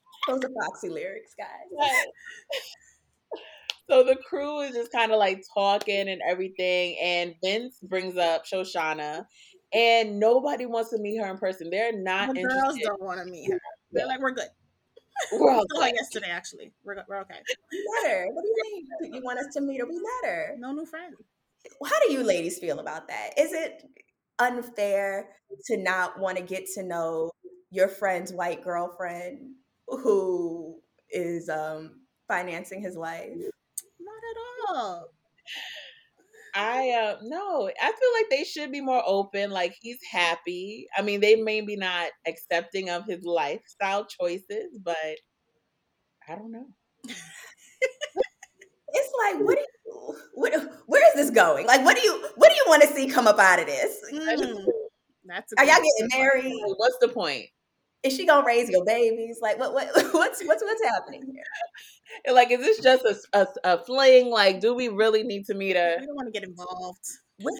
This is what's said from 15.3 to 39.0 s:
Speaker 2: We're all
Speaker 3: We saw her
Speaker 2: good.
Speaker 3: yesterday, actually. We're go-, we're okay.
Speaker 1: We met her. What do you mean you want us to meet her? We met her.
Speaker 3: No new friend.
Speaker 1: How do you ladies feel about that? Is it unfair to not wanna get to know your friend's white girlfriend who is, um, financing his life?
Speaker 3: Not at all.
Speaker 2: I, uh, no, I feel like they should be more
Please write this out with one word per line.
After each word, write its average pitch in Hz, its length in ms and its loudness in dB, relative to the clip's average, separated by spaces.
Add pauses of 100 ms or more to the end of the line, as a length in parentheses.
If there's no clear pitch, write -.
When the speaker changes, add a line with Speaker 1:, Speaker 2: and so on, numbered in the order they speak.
Speaker 2:
We're 285 200 6
all 233 180 6
Speaker 3:
We - 60 -6
saw 320 80 0
her 254 60 6
Speaker 2:
good. 240 60 -2
Speaker 3:
yesterday, 214 340 -6
actually. - 440 -12 (100)
We're 196 120 -14
go-, 196 120 -14
we're 196 140 -10
okay. - 180 -18 (320)
Speaker 1:
We 392 140 -8 (180)
met 285 80 0
her. 185 200 -2
What 320 120 -8
do 403 40 -4
you 427 380 -4 (160)
mean - 120 -12
you 254 100 -14
want 247 160 -8
us 285 140 -8
to 294 80 -6
meet 277 180 -4
her? 240 60 -6
We 320 100 -8
met 440 340 -8
her. 165 280 -6
Speaker 3:
No 247 140 -12
new 302 140 -10
friend. 330 300 -18 (680)
Speaker 1:
How 571 220 0
do 311 60 -2
you 262 100 -2
ladies 175 360 -2
feel 156 200 -6
about 156 300 -12
that? 110 280 -10
Is 320 160 2
it 320 300 -8 (560)
unfair 202 920 -2 (360)
to 220 120 -2
not 185 420 -2
wanna 185 220 -4
get 185 240 -10 (100)
to 196 80 -8
know 165 480 -4 (400)
your 190 180 2
friend's 190 440 -4
white 175 300 -6
girlfriend 175 880 -8 (360)
who 180 920 -2 (320)
is, 170 380 -6
um, 156 520 -8 (260)
financing 180 540 -8
his 185 140 -10
life? 165 360 -12 (680)
Speaker 3:
Not 427 320 -18
at 466 440 -10
all. 180 340 -8 (1500)
Speaker 2:
I, 240 360 -2
uh, 220 320 -2
no, 302 460 -6 (100)
I - 120 0
feel 494 260 2
like 440 140 0
they 277 120 0
should 294 280 -10
be 285 100 -8
more 262 240 0